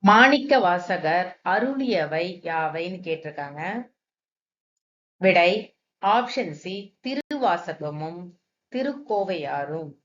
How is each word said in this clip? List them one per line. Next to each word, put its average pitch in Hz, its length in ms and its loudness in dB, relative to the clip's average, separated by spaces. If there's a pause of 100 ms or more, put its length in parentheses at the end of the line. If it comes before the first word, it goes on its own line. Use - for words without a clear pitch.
மாணிக்க 254 560 8
வாசகர் 180 840 0
அருளியவை 185 960 -2
யாவைன்னு 165 600 -4
கேட்டிருக்காங்க. 160 880 -8 (1300)
விடை, 180 540 4 (260)
ஆப்ஷன் 220 500 0
சி, 190 500 -12
திருவாசகமும் 175 1200 -4 (500)
திருக்கோவையாரும். 165 1200 -4 (140)